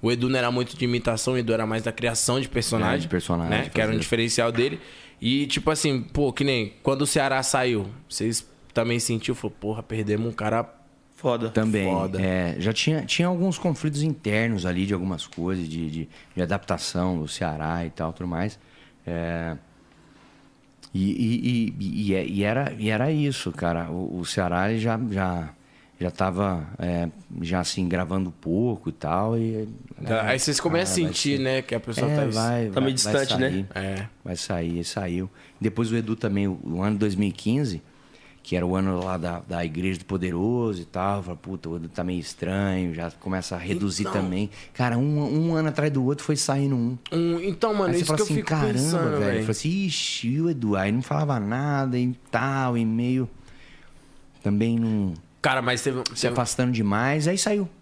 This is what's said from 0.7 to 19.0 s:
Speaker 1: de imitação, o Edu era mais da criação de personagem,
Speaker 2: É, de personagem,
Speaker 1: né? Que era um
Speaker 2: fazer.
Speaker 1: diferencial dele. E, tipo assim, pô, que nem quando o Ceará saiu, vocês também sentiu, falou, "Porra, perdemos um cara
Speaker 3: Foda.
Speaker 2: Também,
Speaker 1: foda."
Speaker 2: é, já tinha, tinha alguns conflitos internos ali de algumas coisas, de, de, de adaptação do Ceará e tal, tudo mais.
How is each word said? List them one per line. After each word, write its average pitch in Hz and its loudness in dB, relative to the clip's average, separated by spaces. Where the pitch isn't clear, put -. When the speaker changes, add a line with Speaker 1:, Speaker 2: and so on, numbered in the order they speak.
Speaker 1:
de - -2
imitação, 120 2
o 127 2
Edu 113 2
era 110 2
mais 110 0
da 113 -2
criação 120 0
de 127 -4
personagem, 113 2
Speaker 2:
É, - 2
de 160 -2
personagem, 85 0
Speaker 1:
né? 117 0
Que - 0
era 110 2
um 113 0
Speaker 2:
fazer. 110 2
Speaker 1:
diferencial 117 2
dele. 127 2
E, 135 2
tipo - 0
assim, 147 2
pô, 143 0
que - 0
nem 120 0
quando 135 2
o 147 2
Ceará 135 2
saiu, 123 2
vocês 113 -2
também 117 2
sentiu, 117 0
falou, - -6
"Porra, 110 -4
perdemos 110 0
um 117 -4
cara 110 0
Speaker 3:
Foda. 117 0
Speaker 2:
Também, 107 2
Speaker 1:
foda." 95 0
Speaker 2:
é, 92 2
já 98 0
tinha, 156 2
tinha 175 2
alguns 180 0
conflitos 151 0
internos 110 0
ali 90 2
de 101 0
algumas 92 -2
coisas, 87 -4
de, 80 -4
de, 78 -6
de 90 0
adaptação 90 0
do 76 -2
Ceará 80 -4
e 78 -6
tal, 82 -4
tudo 90 -8
mais. 87 -4